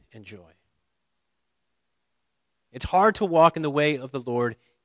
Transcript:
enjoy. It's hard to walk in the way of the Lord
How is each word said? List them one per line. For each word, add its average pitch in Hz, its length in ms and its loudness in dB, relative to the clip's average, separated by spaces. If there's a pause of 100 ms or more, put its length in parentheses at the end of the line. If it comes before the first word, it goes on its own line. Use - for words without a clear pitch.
(120)
enjoy. 98 400 -20 (2250)
It's 127 140 -12
hard 202 300 2
to 214 100 -4
walk 165 300 4
in 160 60 -8
the 156 80 -2
way 147 280 0
of 127 140 -12
the 135 80 -8
Lord 120 360 -4 (300)